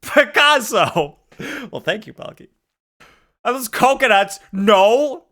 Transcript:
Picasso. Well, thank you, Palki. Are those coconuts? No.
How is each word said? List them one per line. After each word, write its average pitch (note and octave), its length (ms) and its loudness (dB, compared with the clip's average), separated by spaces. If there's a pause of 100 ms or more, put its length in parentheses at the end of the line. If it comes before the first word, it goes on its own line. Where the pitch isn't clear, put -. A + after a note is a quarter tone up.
Picasso. A3+ 1160 0 (540)
Well, C3+ 100 -12
thank G#3 260 -6
you, - 60 -20
Palki. - 360 -20 (960)
Are A#3 80 0
those B3+ 140 -8
coconuts? B3 720 0 (120)
No. G#3+ 800 2